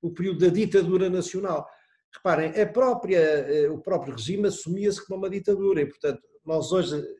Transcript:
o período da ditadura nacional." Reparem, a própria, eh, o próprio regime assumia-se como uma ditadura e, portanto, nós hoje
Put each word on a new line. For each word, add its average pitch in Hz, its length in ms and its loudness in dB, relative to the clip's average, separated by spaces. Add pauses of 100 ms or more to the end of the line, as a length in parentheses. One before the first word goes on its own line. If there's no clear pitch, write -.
o 170 100 -6
período 180 300 -2
da 180 80 6
ditadura 185 600 2
nacional." 180 560 -4 (480)
Reparem, 160 480 0
a 208 60 4
própria, 220 520 2
eh, 147 500 4
o 117 100 -6
próprio 147 340 -4
regime 180 360 -2
assumia-se 196 580 -4
como 190 100 -8
uma 190 120 -4
ditadura 196 520 0
e, 143 40 2
portanto, 139 360 -6 (240)
nós 160 280 -2
hoje 151 280 0 (180)